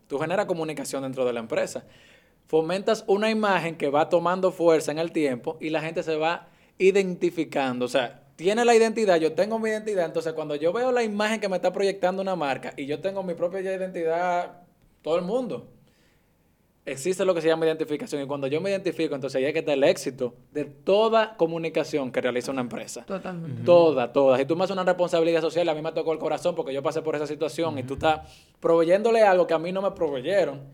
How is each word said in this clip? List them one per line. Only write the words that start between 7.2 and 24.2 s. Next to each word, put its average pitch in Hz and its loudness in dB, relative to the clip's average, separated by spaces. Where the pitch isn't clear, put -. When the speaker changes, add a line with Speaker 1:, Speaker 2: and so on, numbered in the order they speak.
Speaker 1:
O - -2
sea, 120 -2
tiene 214 0
la 240 8
identidad, 220 4
yo 156 2
tengo 208 0
mi 220 -4
identidad. 214 -2
Entonces, 160 -4
cuando 151 -6
yo 170 0
veo 254 0
la 247 2
imagen 214 -2
que 208 -4
me 185 0
está 180 0
proyectando 190 0
una 190 -2
marca 143 -4
y 139 -8
yo 147 -4
tengo 196 -4
mi 170 -6
propia 175 -4
identidad, 180 -2
todo 160 0
el 180 -2
mundo. 196 -4
Existe 180 -4
lo 185 4
que 170 -2
se 156 0
llama 160 4
identificación 156 -2
y 135 -6
cuando 139 -4
yo 147 -2
me 190 -4
identifico, 165 -2
entonces 135 -4
ahí 131 2
es 151 0
que 160 -2
está 151 -2
el 135 4
éxito 127 0
de 147 -6
toda 214 2
comunicación 160 -2
que 131 -2
realiza 123 -2
una 135 -4
empresa. 117 -8
Speaker 2:
Totalmente. 170 -10
Speaker 3:
Ujú. - -8
Speaker 1:
Toda, 160 6
toda. 135 6